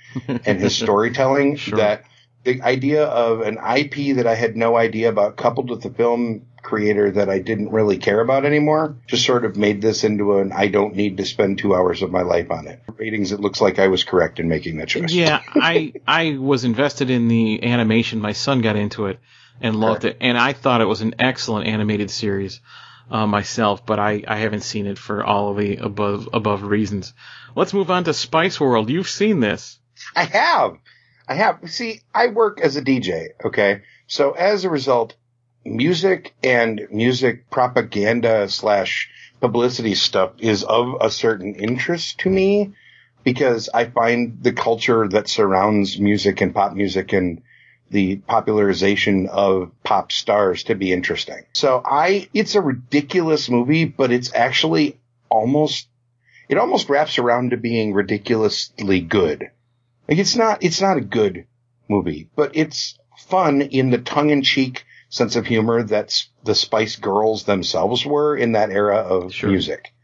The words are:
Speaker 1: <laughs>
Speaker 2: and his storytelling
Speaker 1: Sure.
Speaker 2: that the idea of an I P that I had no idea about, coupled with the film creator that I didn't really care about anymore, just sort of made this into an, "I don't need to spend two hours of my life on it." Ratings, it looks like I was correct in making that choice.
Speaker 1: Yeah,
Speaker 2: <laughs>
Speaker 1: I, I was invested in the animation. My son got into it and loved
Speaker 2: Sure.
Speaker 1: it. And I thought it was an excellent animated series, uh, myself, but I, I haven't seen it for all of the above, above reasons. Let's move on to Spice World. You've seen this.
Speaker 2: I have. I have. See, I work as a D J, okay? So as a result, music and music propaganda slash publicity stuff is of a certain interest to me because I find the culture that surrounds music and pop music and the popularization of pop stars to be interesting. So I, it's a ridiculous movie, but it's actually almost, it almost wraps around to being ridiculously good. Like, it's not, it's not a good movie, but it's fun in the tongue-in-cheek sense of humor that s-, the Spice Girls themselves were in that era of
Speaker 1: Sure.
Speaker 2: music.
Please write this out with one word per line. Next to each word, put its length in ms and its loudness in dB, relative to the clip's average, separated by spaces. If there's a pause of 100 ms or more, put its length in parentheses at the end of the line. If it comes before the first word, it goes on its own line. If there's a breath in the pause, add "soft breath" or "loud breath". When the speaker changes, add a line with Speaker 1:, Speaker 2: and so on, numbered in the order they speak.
(280 loud breath)
Speaker 1:
<laughs> 0 -
Speaker 2:
and 320 -2
his 160 0
storytelling 800 2
Speaker 1:
Sure. 220 -6
Speaker 2:
that 260 0 (400 soft breath)
the 180 0
idea 440 2
of 360 0
an 160 -4
I 300 0
P 260 -2
that 140 0
I 80 2
had 220 -2
no 180 2
idea 340 2
about, 280 0
coupled 320 -2
with 140 -8
the 60 -8
film 560 -2 (160)
creator 500 0
that 180 0
I 100 0
didn't 320 -4
really 260 2
care 220 2
about 260 2
anymore, 520 2 (100)
just 180 0
sort 200 2
of 120 -4
made 240 2
this 240 0
into 340 2
an, 140 0
"I 140 2
don't 280 2
need 220 -2
to 80 -2
spend 340 0
two 160 2
hours 260 2
of 100 -4
my 100 0
life 280 0
on 180 -6
it." 140 -18 (160)
Ratings, 360 -4
it 80 -6
looks 200 -2
like 160 2
I 120 4
was 160 2
correct 340 0
in 100 -2
making 280 -4
that 120 -8
choice. 220 -2
Speaker 1:
Yeah, 360 2
Speaker 2:
<laughs> 80 -4
Speaker 1:
I, 380 2 (140)
I 300 0
was 260 0
invested 460 0
in 180 2
the 360 2
animation. 580 2
My 120 -4
son 280 -2
got 160 0
into 300 -4
it 120 -6 (420 soft breath)
and 140 -2
loved 280 0
Speaker 2:
Sure. 80 0
Speaker 1:
it. 100 -10
And 160 0
I 160 2
thought 280 2
it 40 4
was 160 0
an 180 -4
excellent 480 -2
animated 420 -2
series, 520 -4 (500 loud breath)
uh, 160 0
myself, 580 -2
but 140 -2
I, 260 -2
I 120 -4
haven't 240 -4
seen 260 -6
it 100 -8
for 280 -6
all 260 0
of 60 -4
the 200 -2
above, 540 -4
above 320 -2
reasons. 500 -4 (400 loud breath)
Let's 200 -2
move 180 -2
on 140 0
to 80 0
Spice 480 -2
World. 280 2
You've 200 -2
seen 320 0
this. 360 -2 (380 loud breath)
Speaker 2:
I 80 0
have. 540 0 (500 soft breath)
I 80 -4
have. 240 0 (100)
See, 320 -8 (120)
I 140 2
work 320 0
as 160 0
a 60 -6
D 180 2
J, 300 -4 (160)
okay? 360 0 (260 soft breath)
So 240 0
as 340 0
a 40 0
result, 460 0 (480)
music 680 -2 (100)
and 480 2
music 600 0
propaganda 1000 0
slash 600 -2 (300 loud breath)
publicity 560 0
stuff 440 0
is 240 0
of 380 0
a 100 2
certain 440 -2
interest 640 -4
to 80 0
me 440 2 (500 loud breath)
because 500 0
I 120 2
find 560 0
the 120 2
culture 560 2
that 200 0
surrounds 720 2
music 420 2
and 120 0
pop 200 0
music 400 -4
and 280 0 (500 soft breath)
the 260 0
popularization 1120 0
of 440 0 (120)
pop 280 -2
stars 520 0
to 120 -2
be 180 -2
interesting. 500 -4 (100)
So 300 2
I, 500 0
it's 220 0
a 60 2
ridiculous 880 0
movie, 360 2
but 260 0
it's 220 -2
actually 680 0 (300)
almost, 580 0 (600 soft breath)
it 100 2
almost 320 0
wraps 280 2
around 340 2
to 60 -2
being 360 -2
ridiculously 1080 0
good. 480 0 (580)
Like, 120 2
it's 160 0
not, 280 2
it's 180 0
not 160 2
a 40 -2
good 440 -2 (420)
movie, 480 -2
but 200 0
it's 420 -4 (300)
fun 340 2
in 280 0
the 80 2
tongue-in-cheek 880 0 (240 soft breath)
sense 260 -2
of 120 -2
humor 360 2
that 220 -2
s-, 220 -4 (160)
the 120 0
Spice 400 -2
Girls 480 0
themselves 640 0
were 320 0
in 160 0
that 160 2
era 280 2
of 360 -2
Speaker 1:
Sure. 160 -2
Speaker 2:
music. 440 -2 (100)